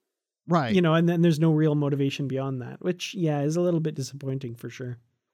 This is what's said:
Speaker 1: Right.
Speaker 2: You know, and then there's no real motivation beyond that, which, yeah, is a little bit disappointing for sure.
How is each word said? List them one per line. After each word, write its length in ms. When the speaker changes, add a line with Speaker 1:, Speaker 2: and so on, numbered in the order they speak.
Speaker 1:
Right. 260
Speaker 2:
You 80
know, 120
and 140
then 120
there's 180
no 140
real 220
motivation 520
beyond 360
that, 200
which, 320
yeah, 280
is 140
a 40
little 180
bit 160
disappointing 600
for 140
sure. 280